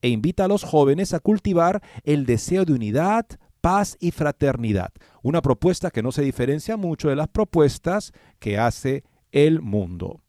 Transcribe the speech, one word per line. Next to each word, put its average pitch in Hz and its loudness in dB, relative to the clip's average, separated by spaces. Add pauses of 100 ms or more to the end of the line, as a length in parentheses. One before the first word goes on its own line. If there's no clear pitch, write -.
e 123 0
invita 135 0
a 185 0
los 202 0
jóvenes 151 2
a 170 -4
cultivar 196 0 (220)
el 147 0
deseo 123 0
de 156 2
unidad, 151 0 (360)
paz 190 0
y 175 0
fraternidad, 120 -2 (300)
una 156 0
propuesta 160 0
que 113 -6
no 127 -4
se 147 -2
diferencia 139 -2
mucho 165 -4
de 135 0
las 151 -4
propuestas 175 0 (260)
que 104 -4
hace 131 -2 (280)
el 156 4
mundo. 90 -6